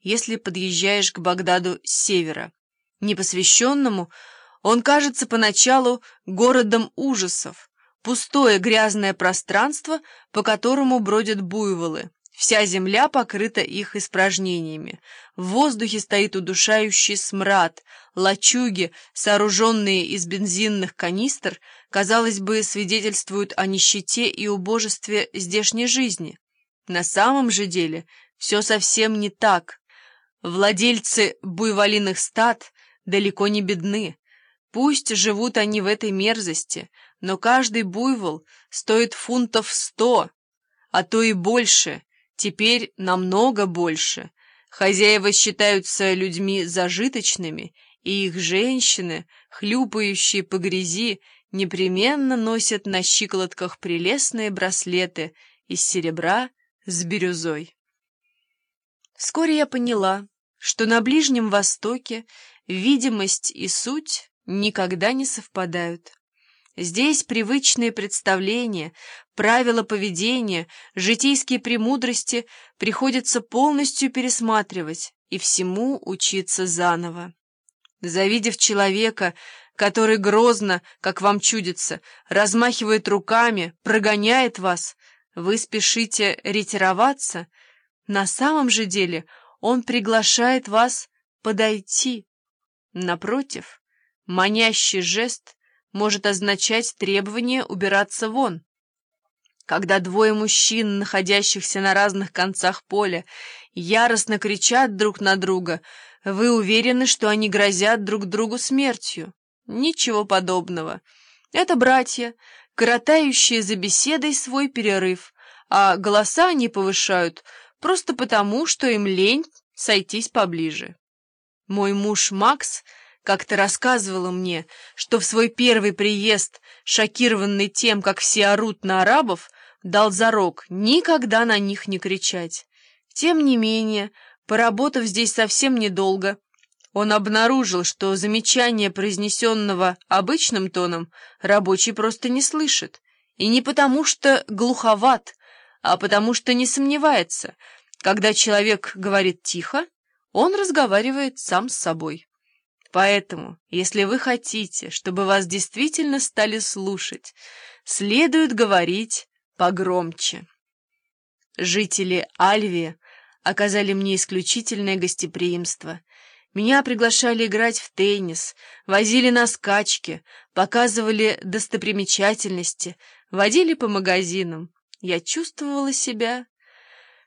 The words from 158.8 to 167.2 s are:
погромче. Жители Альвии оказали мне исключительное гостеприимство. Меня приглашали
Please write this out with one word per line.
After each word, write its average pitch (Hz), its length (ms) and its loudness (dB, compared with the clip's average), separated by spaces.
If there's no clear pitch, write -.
погромче. 180 880 -2
Жители 185 680 -2
Альвии 180 580 0
оказали 202 500 0
мне 196 220 0
исключительное 196 800 -2
гостеприимство. 175 1040 -4
Меня 240 280 2
приглашали 233 640 0